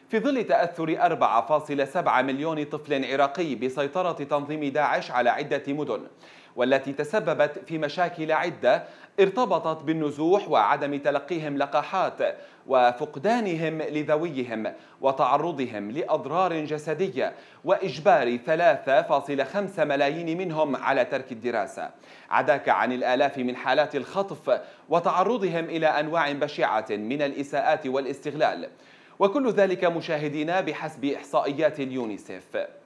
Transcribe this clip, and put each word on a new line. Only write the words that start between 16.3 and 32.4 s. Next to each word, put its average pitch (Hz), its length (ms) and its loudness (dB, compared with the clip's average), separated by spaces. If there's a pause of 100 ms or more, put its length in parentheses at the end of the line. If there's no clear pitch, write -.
جسدية 151 680 -4 (320)
وإجبار 147 720 2
ثلاثة 156 640 4
فاصلة 143 420 0
خمسة 190 420 -2
ملايين 147 520 0
منهم 151 380 0
على 123 300 2
ترك 131 260 -6
الدراسة، 110 580 -4 (400)
عداك 139 400 2
عن 110 220 4
الآلاف 127 460 0
من 127 180 -4
حالات 139 400 0
الخطف 143 680 -2 (280)
وتعرضهم 170 760 2
إلى 160 220 0
أنواع 151 440 2
بشعة 143 580 0
من 113 320 -2
الإساءات 139 680 0
والاستغلال. 131 840 -2 (500)
وكل 214 320 2
ذلك، 185 340 2
مشاهدينا، 156 760 0
بحسب 151 440 -8
إحصائيات 143 760 0
اليونيسف. 113 880 -6 (180)